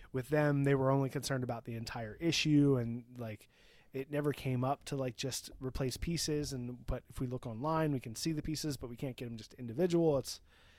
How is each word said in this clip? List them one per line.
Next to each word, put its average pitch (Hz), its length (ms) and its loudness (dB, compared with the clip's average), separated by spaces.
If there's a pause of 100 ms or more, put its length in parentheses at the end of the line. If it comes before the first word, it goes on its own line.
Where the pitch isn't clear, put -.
(140)
with 127 160 -2
them, 147 340 4
they 139 100 6
were 135 160 4
only 135 200 4
concerned 131 340 -2
about 117 220 -6
the 117 100 -8
entire 113 440 -8
issue, 147 580 6
and, 117 260 -2 (160)
like, 110 300 -10 (440)
it 135 160 -6
never 147 240 0
came 127 300 0
up 135 220 0
to, 147 100 -6
like, 131 200 -2
just - 440 -6
replace 131 360 -2
pieces. 151 580 -2
And, 123 340 -8
but 123 220 -4
if - 100 -10
we 135 80 -2
look 123 180 -6
online, 151 460 0
we 135 80 0
can 113 160 -10
see - 160 -2
the 151 100 -4
pieces, 151 360 -4
but 123 120 -10
we 120 60 -12
can't 127 200 -6
get 123 120 -8
'em 117 100 -8
just - 180 -16
individual. 156 640 2
It's, - 240 -6 (380)